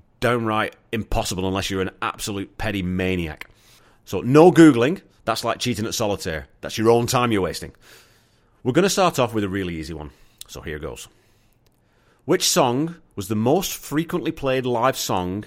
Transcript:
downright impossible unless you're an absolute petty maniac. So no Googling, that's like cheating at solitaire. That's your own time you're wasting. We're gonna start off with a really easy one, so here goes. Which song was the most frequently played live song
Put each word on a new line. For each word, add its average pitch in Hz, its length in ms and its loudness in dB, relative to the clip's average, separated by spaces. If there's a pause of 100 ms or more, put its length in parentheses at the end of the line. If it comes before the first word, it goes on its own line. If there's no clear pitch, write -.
(200)
downright 110 560 -2 (160)
impossible 104 560 -2
unless 95 240 -2
you're 95 100 -2
an 92 80 -4 (140)
absolute 101 560 -8
petty 104 240 -4
maniac. 90 640 -4 (560)
So - 160 -6
no 151 300 8
Googling, 151 500 6 (220)
that's 110 200 -4
like 113 140 -2
cheating 113 300 -4
at 90 80 -6
solitaire. 92 540 -4 (120)
That's - 160 -10
your 110 140 4
own 117 160 4
time 123 240 0
you're 101 100 2
wasting. 82 300 -6 (920)
We're 127 120 -2
gonna 180 140 4
start 185 300 0
off 117 160 0
with 107 100 0
a 98 60 -2
really 92 260 -4
easy 80 200 -10
one, 76 160 -12 (360)
so - 140 -16
here 78 160 -10
goes. 73 300 -12 (1160)
Which - 220 0
song 156 500 0 (180)
was 98 120 -8
the 110 80 -2
most 135 380 0
frequently 160 580 -4
played 131 360 -2
live 123 300 0
song 95 500 -4